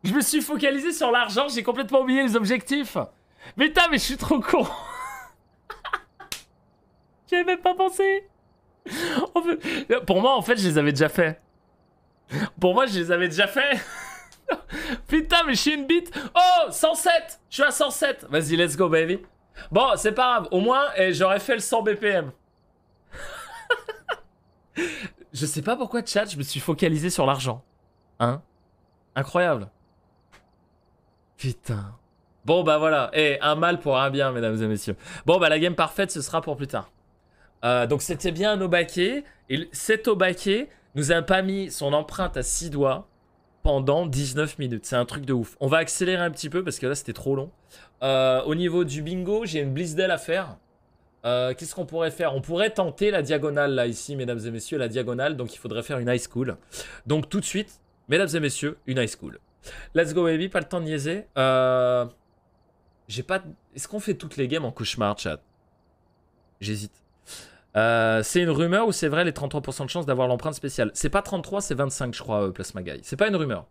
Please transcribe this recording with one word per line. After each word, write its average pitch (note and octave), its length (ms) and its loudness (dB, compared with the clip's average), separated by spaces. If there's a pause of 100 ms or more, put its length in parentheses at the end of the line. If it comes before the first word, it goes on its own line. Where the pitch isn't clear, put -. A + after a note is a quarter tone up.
Je F3+ 100 -2
me C#4+ 80 4
suis D4 200 2
focalisé C#4 500 0
sur C4 220 0
l'argent, A#3+ 360 2
j'ai A#3 140 -4
complètement B3+ 380 2
oublié C4 240 4
les A3+ 100 2
objectifs. A#3 640 0 (600)
Mais C#4+ 120 4
putain, E4+ 200 4
mais D4 100 2
je - 40 0
suis C4 140 -4
trop D4 240 2
con. B3+ 260 2 (1400)
<laughs> - 1200 -18
J'avais F4+ 140 2
même F4+ 160 0
pas F4+ 160 2
pensé. G4 520 2 (1040)
En E4+ 80 4
fait, D#4+ 600 -2
pour F#3 160 4
moi, C4 160 6
en G#3+ 60 0
fait, A#3+ 140 2
je G3 120 2
les D#3 80 2
avais D3 140 4
déjà D3 180 4
fait. E3 320 0 (1200)
Pour F3+ 140 4
moi, B3+ 120 6
je G3 120 -2
les E3+ 140 0
avais F3+ 160 2
déjà E3 180 2
fait. C4+ 340 0 (680)
<laughs> - 600 -6
Putain, D#4+ 360 4
mais C#4 100 0
je G3+ 60 2
suis D4+ 140 2
une C#4 140 -4
bite. F4 280 0 (200)
Oh, F4+ 340 6
cent - 240 2
sept. - 460 0 (100)
Je - 40 -16
suis C4+ 100 2
à C#4+ 80 4
cent C#4+ 180 0
sept. - 400 -2
Vas-y, D#3 260 0
let's E3 200 2
go, F3+ 120 4
baby. E3 300 2 (540)
Bon, A#3+ 240 6
c'est G#3+ 160 0
pas B3 280 2
grave. D#3+ 120 -8
Au F#3 80 4
moins, B3+ 240 4 (120)
eh, F#3 160 4
j'aurais F#3+ 280 2
fait A#3+ 140 0
le A3+ 60 -2
cent A3+ 220 0
B G#3 120 2
P G#3 140 -4
M. E3+ 240 0 (2500)
<laughs> E4 60 -2 (500)
Je D3 140 -4
sais D3 160 -4
pas A3+ 140 0
pourquoi, A#3 300 -4
chat, G#3 200 0
je F#3 120 -10
me C#3+ 60 -4
suis C#3 160 -6
focalisé D#3+ 500 2
sur D3+ 160 2
l'argent. C3 380 -2 (560)
Hein ? B2 200 2 (760)
Incroyable. C#3 520 2 (1700)
Putain. A2 640 -8 (460)
Bon, F3 180 2
bah D#3 160 4
voilà. D3+ 360 2
Eh, D3 260 2
un D3+ 160 2
mal E3+ 240 2
pour C3+ 180 2
un C3+ 120 2
bien, C3+ 200 0
mesdames A2+ 320 -2
et G#2+ 60 0
messieurs. G#2 280 -4 (300)
Bon, F3 120 6
bah E3 100 6
la D3+ 100 6
game E3+ 160 2
parfaite, F3+ 380 0
ce D3+ 100 -6
sera D#3+ 180 -2
pour D3 160 -6
plus C3+ 120 -8
tard. G#2 220 -8 (760)
Euh, B2 240 2
donc C#3+ 120 2
c'était F3 320 -4
bien G3 200 0
un G3+ 80 0
Obake. F3 380 2
Et B3 260 0 (260)
l-, - 220 -2
cet A3 340 0
Obake G3 640 0 (240)
nous C#3+ 160 0
a E3+ 100 6
pas F#3+ 220 2
mis F#3+ 280 -2
son C#3+ 220 -2
empreinte D3+ 440 -2
à C3 80 -2
six - 260 -4
doigts C#3 380 0 (540)
pendant C#3+ 440 2
dix-neuf C#3+ 520 -2
minutes. B2 280 -4
C'est B2+ 100 -2
un A#2+ 80 2
truc C#3 220 -8
de C3+ 80 0
ouf. A#2 260 -4
On C#3+ 60 -2
va D3 120 4
accélérer F3 440 0
un E3+ 80 0
petit D3+ 180 -10
peu E3+ 160 -2
parce E3 140 -6
que B2+ 80 -4
là, C3+ 80 0
c'était C3 180 -8
trop C3+ 220 -4
long. C#3 160 -6 (520)
Euh, C3 420 4
au D3+ 100 0
niveau F3 300 2
du D3 180 -6
bingo, F#3 420 -2
j'ai D#3 160 -2
une C3+ 140 -2
Blissdale F3 380 0
à D#3+ 60 0
faire. E3 380 -4 (680)
Euh, B2+ 300 0
qu'est-ce D3+ 200 -12
qu'on F3 120 -6
pourrait D#3+ 260 -2
faire ? D3+ 240 -2
On C3 40 -2
pourrait F3+ 300 0
tenter G3 400 0
la F#3+ 100 0
diagonale, D3 540 0
là, A#2+ 140 2
ici, A#2+ 260 -8
mesdames B2 320 -4
et A#2 60 -8
messieurs, A2+ 260 -6
la B2+ 80 0
diagonale. B2 500 -2
Donc, B2 160 -8
il - 60 -20
faudrait A2+ 240 -8
faire C#3 160 -6
une A#2+ 100 -2
high B2 120 2
school. A#2+ 360 -6 (500)
Donc, D3 220 0
tout G3 120 -2
de - 40 -6
suite, - 360 -6 (260)
mesdames F3 260 2
et E3 60 0
messieurs, D3 480 -2
une C3 120 -2
high A#2 100 0
school. A#1+ 320 -14 (560)
Let's D#3+ 180 2
go, F3+ 80 2
baby. E3 260 0
Pas F#3+ 120 -2
le D3+ 80 -10
temps F3+ 100 -4
de E3 60 -6
niaiser. D#3 420 -4 (100)
Euh, B2+ 720 4 (1000)
j'ai G#2+ 160 -8
pas... F#3 180 -2 (320)
Est-ce C3+ 140 -12
qu'on G#3 100 -8
fait G3+ 160 -4
toutes - 220 -12
les C3+ 100 0
games D3+ 180 -2
en A#2 60 -4
cauchemar, G#2 480 -2
chat ? D#2 220 -6 (1200)
J'hésite. G#2 420 -8 (720)
Euh, A2+ 480 4
c'est F3+ 180 0
une E3+ 100 2
rumeur E3+ 360 2
ou G#3 60 2
c'est E3 160 0
vrai D#3+ 160 2
les D#3+ 100 0
trente-trois C#3+ 260 -6
pour C#3 140 -8
cent C#3+ 100 -8
de B2+ 60 -10
chance E3+ 160 -4
d'avoir B2+ 220 2
l'empreinte B2+ 260 -2
spéciale ? B2+ 400 -2
C'est D3 160 -2
pas G3+ 100 2
trente-trois, G3 400 -6
c'est E3 140 -4
vingt-cinq, C3 400 -4
je - 80 -12
crois, G#2 220 0
euh, F#2+ 60 0
Plasma F#2 320 -10
Guy. D#2 200 -10
C'est - 140 -10
pas G#3 120 4
une G3+ 80 0
rumeur. C3 340 -4